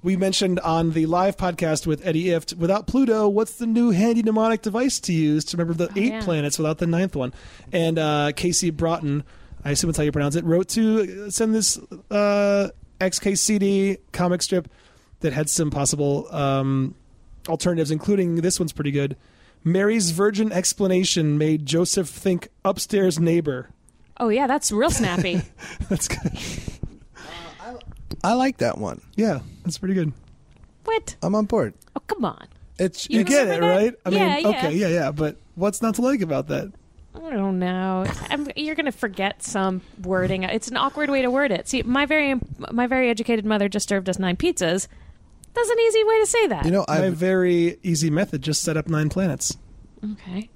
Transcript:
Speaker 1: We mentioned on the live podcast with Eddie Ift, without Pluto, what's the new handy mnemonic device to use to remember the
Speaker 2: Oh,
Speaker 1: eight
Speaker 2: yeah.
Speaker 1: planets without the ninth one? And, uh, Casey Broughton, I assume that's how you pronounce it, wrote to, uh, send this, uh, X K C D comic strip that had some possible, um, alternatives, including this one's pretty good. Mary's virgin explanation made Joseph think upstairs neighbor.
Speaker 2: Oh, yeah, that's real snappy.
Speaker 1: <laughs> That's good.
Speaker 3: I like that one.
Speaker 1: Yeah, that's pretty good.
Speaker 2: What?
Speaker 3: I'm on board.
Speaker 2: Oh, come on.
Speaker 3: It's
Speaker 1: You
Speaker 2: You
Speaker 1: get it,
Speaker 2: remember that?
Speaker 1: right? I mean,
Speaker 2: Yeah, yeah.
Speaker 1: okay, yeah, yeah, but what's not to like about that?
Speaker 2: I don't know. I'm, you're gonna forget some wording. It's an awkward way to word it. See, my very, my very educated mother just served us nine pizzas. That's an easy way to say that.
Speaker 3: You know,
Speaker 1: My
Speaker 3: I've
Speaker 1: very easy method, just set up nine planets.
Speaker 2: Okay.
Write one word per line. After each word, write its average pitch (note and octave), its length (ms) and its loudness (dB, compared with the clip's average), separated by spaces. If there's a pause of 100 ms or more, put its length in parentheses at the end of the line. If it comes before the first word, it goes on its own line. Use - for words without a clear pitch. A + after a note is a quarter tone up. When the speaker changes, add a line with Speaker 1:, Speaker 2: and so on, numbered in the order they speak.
Speaker 1:
We F#3+ 120 2
mentioned F#3 440 2
on E3 320 2
the D#3+ 140 2
live F#3 300 2
podcast E3+ 500 -2
with D3+ 200 -2
Eddie E3 240 0
Ift, E3 260 -2
without F#3 320 0
Pluto, A3+ 400 4
what's G#3 280 0
the A#3 100 -4
new A#3 240 4
handy A3 320 4
mnemonic A3 400 2
device A#3+ 380 -2
to F#3+ 120 -4
use D#3 320 2
to - 120 -8
remember E3+ 180 0
the E3 160 -2
Speaker 2:
Oh, G3 100 -2
Speaker 1:
eight A#3+ 140 2
Speaker 2:
yeah. A3 100 -8
Speaker 1:
planets D3+ 340 0
without D#3 200 0
the F3 100 0
ninth F3 260 0
one? C3 180 -4 (380)
And, E3 300 0
uh, D3 340 2
Casey F3 360 0
Broughton, D#3 520 -2 (420)
I C#3+ 80 -4
assume E3 160 0
that's D3+ 100 -2
how D#3 60 2
you D3+ 60 2
pronounce C#3+ 260 -2
it, E3+ 80 -2
wrote E3+ 260 2
to, G#3+ 560 0
uh, G3 40 -10
send A3 240 0
this, - 240 0 (320)
uh, G3+ 600 2 (300)
X F#3+ 200 0
K G3 160 0
C G#3 240 2
D G3 380 2 (140)
comic F3 300 0
strip F3+ 260 -2 (520)
that D#3 120 0
had D3+ 180 -2
some D#3 200 0
possible, C#3+ 640 0
um, C3+ 600 0 (540)
alternatives, D#3+ 440 0
including F3 440 0
this E3+ 240 0
one's E3 120 -2
pretty D3 200 -4
good. C#3+ 240 -2 (480)
Mary's G3 480 2
virgin G#3 400 2
explanation F3+ 880 2
made D#3 280 2
Joseph E3 420 0
think - 400 -2 (160)
upstairs F#3+ 560 0
neighbor. E3 500 0 (480)
Speaker 2:
Oh, A#3+ 120 0
yeah, C4 180 2
that's C#4 240 0
real B3 180 2
snappy. F#3 500 0 (240)
Speaker 1:
<laughs> - 240 -12
That's - 180 -2
good. - 240 -4 (1900)
Speaker 3:
I G#3 100 2
like C4 240 2
that A#2 200 0
one. G2 220 -6 (160)
Speaker 1:
Yeah, G#3 240 2 (240)
that's F3 140 -4
pretty F#3+ 160 -2
good. D#3+ 180 0 (720)
Speaker 2:
What? A4+ 380 -2
Speaker 3:
I'm F3+ 120 0
on G#3+ 120 2
board. F#3+ 280 0 (220)
Speaker 2:
Oh, C4+ 100 -8
come F#4+ 180 -4
on. - 220 -6 (320)
Speaker 3:
It's - 320 -2
Speaker 1:
You A3 100 4
Speaker 2:
You F#3+ 40 4
Speaker 1:
get C4+ 240 4
it, - 60 0
Speaker 2:
remember E3+ 120 2
that? F3+ 100 6
Speaker 1:
right? A3+ 180 2 (120)
I F#3 40 0
mean, G3 100 2
Speaker 2:
Yeah, - 180 4
yeah. A3 100 2
Speaker 1:
okay, G#3 260 0
yeah, F#3+ 140 2
yeah, E3 220 0
but D3+ 280 -2 (180)
what's G3 260 -2
not A3+ 140 0
to B3 60 0
like C4 180 2
about C#3+ 280 -2
that? D3+ 220 -6 (460)
Speaker 2:
I D#4+ 140 -12
don't G3 280 -2
know. F#3 460 -2 (260)
I'm, C#4+ 240 -4
you're D4+ 220 -6
gonna D4+ 160 -2
forget G3 500 -4
some F#3+ 380 -2 (220)
wording. F#3 420 -2
It's A3 240 -4
an A#3+ 80 -6
awkward C#4 340 0
way C#4 120 2
to B3 80 0
word C4+ 200 2
it. F3+ 180 -2
See, B3 140 -2
my B3+ 240 0
very, C4+ 320 2 (320)
my A#3+ 160 0
very B3+ 240 2
educated A3+ 340 0
mother G#3 240 2
just G3+ 200 -4
served G3 200 0
us F#3 120 -2
nine F3+ 160 0
pizzas. F#3+ 500 0 (680)
That's A#4+ 160 0
an A#4 100 2
easy A4 240 4
way A4 160 4
to G#4 60 2
say A4+ 200 2
that. F3 180 0
Speaker 3:
You D#3+ 60 4
know, F#3+ 160 2
Speaker 1:
My D#3+ 200 2
Speaker 3:
I've F3+ 80 0
Speaker 1:
very F3 680 2
easy E3 260 2
method, D#3 320 0
just D3+ 220 -2
set D#3 140 -2
up D#3 120 -4
nine D#3 200 2
planets. F3+ 480 -2 (560)
Speaker 2:
Okay. G3+ 440 -10